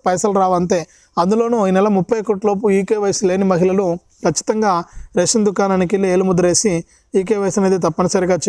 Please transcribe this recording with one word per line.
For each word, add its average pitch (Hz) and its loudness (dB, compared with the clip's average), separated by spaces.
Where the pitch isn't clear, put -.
పైసలు 185 0
రావు, 190 0
అంతే. 175 0
అందులోనూ 220 0
ఈ 185 0
నెల 190 2
ముప్పై 208 0
ఒకటి 202 -4
లోపు 202 0
ఈకేవైసీ 196 0
లేని 190 0
మహిళలు 185 0
ఖచ్చితంగా 196 -2
రేషన్ 202 0
దుకాణానికి 190 0
వెళ్ళి 190 0
ఏలుముద్రేసి 180 0
ఈకేవైసీ 196 0
అనేది 190 2
తప్పనిసరిగా 180 0